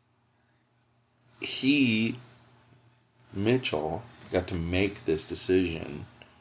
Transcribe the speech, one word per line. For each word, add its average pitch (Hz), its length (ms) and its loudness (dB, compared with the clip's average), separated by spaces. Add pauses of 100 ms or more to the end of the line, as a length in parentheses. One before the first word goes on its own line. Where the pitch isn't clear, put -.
(1400)
he, 120 760 2 (1160)
Mitchell, 95 680 -2 (300)
got 87 160 2
to 95 60 -6
make 90 500 0
this 80 220 0
decision 85 800 0 (340)